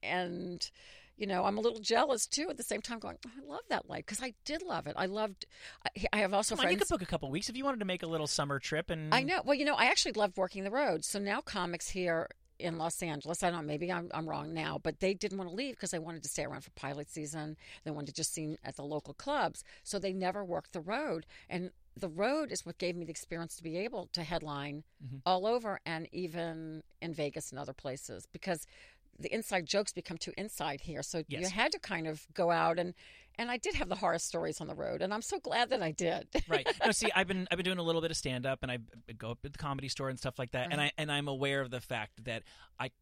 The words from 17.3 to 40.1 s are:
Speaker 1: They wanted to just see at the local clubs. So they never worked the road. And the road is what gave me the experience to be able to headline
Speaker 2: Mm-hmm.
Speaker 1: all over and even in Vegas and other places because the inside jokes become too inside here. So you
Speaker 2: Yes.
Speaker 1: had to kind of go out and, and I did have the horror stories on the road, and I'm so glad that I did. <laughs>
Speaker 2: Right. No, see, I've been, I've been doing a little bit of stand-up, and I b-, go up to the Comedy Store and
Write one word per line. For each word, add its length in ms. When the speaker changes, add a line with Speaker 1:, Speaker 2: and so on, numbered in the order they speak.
Speaker 1:
They 80
wanted 160
to 60
just 200
see 300
at 120
the 80
local 320
clubs. 480
So 160
they 140
never 320
worked 260
the 80
road. 460
And 220
the 120
road 420
is 140
what 120
gave 180
me 100
the 60
experience 460
to 60
be 140
able 360
to 100
headline 600
Speaker 2:
Mm-hmm. 220
Speaker 1:
all 220
over 380
and 280
even 680
in 120
Vegas 380
and 80
other 140
places 580
because 340
the 140
inside 340
jokes 260
become 240
too 200
inside 440
here. 220
So 160
you 60
Speaker 2:
Yes. 100
Speaker 1:
had 220
to 60
kind 280
of 260
go 180
out 280
and, 140
and 140
I 60
did 180
have 140
the 60
horror 240
stories 420
on 60
the 80
road, 260
and 120
I'm 100
so 160
glad 320
that 100
I 100
did. 360
<laughs> 100
Speaker 2:
Right. 200
No, 60
see, 240
I've 120
been, 220
I've 80
been 80
doing 140
a 40
little 180
bit 100
of 60
stand-up, 440
and 100
I 60
b-, 400
go 140
up 100
to 80
the 80
Comedy 300
Store 220
and 100